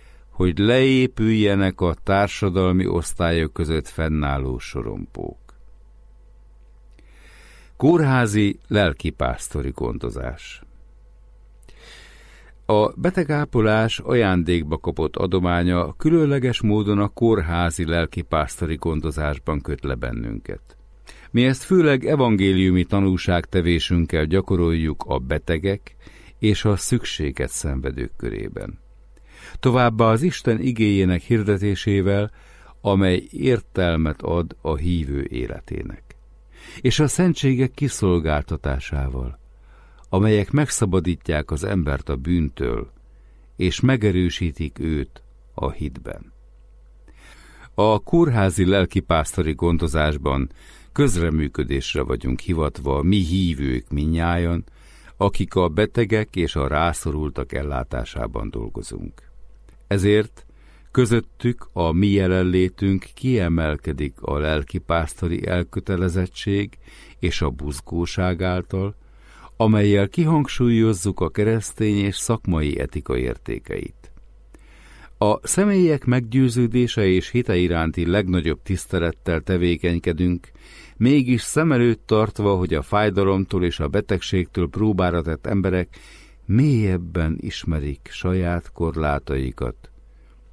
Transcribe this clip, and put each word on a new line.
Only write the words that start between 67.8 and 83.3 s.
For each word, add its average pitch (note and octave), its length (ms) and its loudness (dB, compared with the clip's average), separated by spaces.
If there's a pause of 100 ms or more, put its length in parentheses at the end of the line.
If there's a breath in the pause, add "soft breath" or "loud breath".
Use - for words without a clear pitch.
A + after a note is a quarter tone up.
által, F#2 520 -4 (640 loud breath)
amellyel G#2 520 4
kihangsúlyozzuk A#2 1120 2
a F2 80 0
keresztény G#2+ 680 0
és G2+ 200 0
szakmai D#2+ 640 -2
etika - 400 -4
értékeit. A1 880 -8 (1120 loud breath)
A G#2 280 2
személyek F#3 580 2
meggyőződése B2 1000 2
és F#2 240 2
hite A#2 260 0
iránti E2+ 500 0
legnagyobb F2+ 560 0
tisztelettel E2+ 800 -4
tevékenykedünk, F2 1080 0 (460 loud breath)
mégis B2+ 460 4
szem D#3 300 0
előtt A#2+ 340 2
tartva, G#2 500 2
hogy F2+ 180 -2
a D2 80 0
fájdalomtól G2 800 0